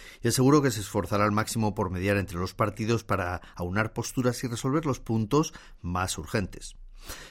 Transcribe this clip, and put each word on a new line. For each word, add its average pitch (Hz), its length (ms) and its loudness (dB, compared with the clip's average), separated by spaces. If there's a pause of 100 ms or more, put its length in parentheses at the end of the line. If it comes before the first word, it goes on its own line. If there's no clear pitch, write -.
(220)
y 120 60 2
aseguró 135 340 6
que 139 80 4
se 107 120 -4
esforzará 101 420 0
al 107 80 4
máximo 107 420 0
por 95 160 -2
mediar 95 280 2
entre 87 200 -2
los 92 160 -4
partidos 110 480 0
para 90 380 -2 (160)
aunar 95 380 -2
posturas 120 500 -2
y - 20 -2
resolver 131 400 -2
los 127 140 0
puntos 113 540 2 (280)
más 90 360 -2
urgentes. - 580 -4 (540)